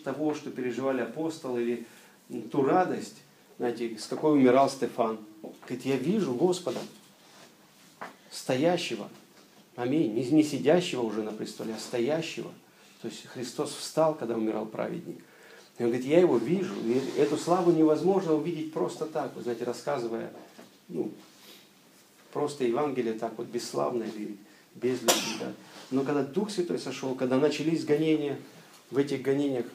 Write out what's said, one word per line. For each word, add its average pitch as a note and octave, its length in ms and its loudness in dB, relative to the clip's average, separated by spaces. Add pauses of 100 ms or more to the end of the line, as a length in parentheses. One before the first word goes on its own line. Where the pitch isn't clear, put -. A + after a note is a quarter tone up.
того, D3 320 -2
что C#3 160 -10
переживали B2+ 520 -2
апостолы, B2+ 600 -4
или - 800 -6 (100)
ту - 120 2
радость, C#3+ 540 2 (420)
знаете, A#2 400 -2
с - 80 -10
какой D3+ 260 2
умирал C3 360 8
Стефан. A2+ 500 -2 (440)
Говорит: - 220 -8
«Я C3+ 120 2
вижу D3+ 380 0
Господа, D3+ 460 0 (1500)
стоящего». C3 760 0 (680)
Аминь. B2+ 380 0
Не, - 100 0
не D3+ 180 6
сидящего C#3 600 2
уже G#2+ 200 -2
на G#2+ 80 -6
престоле, G#2+ 460 -8
а - 20 -8
стоящего. B2+ 720 -2 (500)
То - 60 -10
есть G#2+ 200 -12
Христос B2+ 480 -6
встал, D#3 420 0
когда A#2+ 180 -4
умирал A2 320 -2
праведник. A2+ 520 -6 (600)
И A#2+ 60 0
он A#2+ 60 2
говорит: B2+ 160 -2
«Я D3 120 6
его E3 180 8
вижу». B2 380 0 (100)
И B2 360 0
эту D3 160 2
славу F3 340 2
невозможно D#3+ 640 4
увидеть D#3 380 -2
просто - 340 -4
так, D3 300 -6
вы - 60 -10
знаете, A#2+ 220 -4
рассказывая, A#2 680 -4 (560)
ну, - 240 -4 (1200)
просто C#3+ 320 -2
Евангелие B2 500 0
так A2 240 -6
вот A#2+ 80 -6
бесславно B2 560 -2
или G#2+ 340 -8 (380)
без B2 260 -2
любви. A2+ 380 0
Да? - 140 -6 (380)
Но C3 120 2
когда C#3+ 220 0
Дух G3 260 -2
Святой - 300 -2
сошел, C3+ 340 -6
когда C3 240 2
начались D3 460 2
гонения, D3 540 2 (520)
В - 60 -6
этих C#3 260 2
гонениях C3+ 520 0